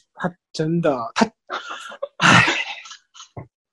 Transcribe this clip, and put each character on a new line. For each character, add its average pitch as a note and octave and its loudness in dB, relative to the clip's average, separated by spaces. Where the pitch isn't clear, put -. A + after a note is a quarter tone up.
她 F3+ -6
真 D#3+ -2
的， D3+ 0
她， - 2
唉， - 6